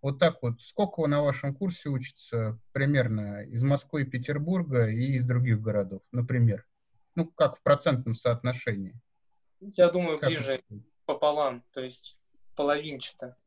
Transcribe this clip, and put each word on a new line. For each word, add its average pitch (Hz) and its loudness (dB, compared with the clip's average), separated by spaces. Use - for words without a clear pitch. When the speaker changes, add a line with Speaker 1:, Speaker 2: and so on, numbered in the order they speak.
Speaker 1:
вот 139 -4
так 165 2
вот, 120 -4
сколько 196 -2
на 147 2
вашем 139 0
курсе 180 -4
учится 117 -4
примерно 113 0
из 117 -4
Москвы, 139 0
Петербурга 143 0
и 123 0
из 123 0
других 123 2
городов, 101 -2
например? 123 2
Ну, 165 0
как - 2
в - -20
процентном 131 2
соотношении? 120 -2
Speaker 2:
Я 185 4
думаю, 170 0
Speaker 1:
Как 147 0
Speaker 2:
ближе 139 -2
Speaker 1:
это? 110 -10
Speaker 2:
пополам, 147 0
то 131 -10
есть - -14
половинчато. 143 -4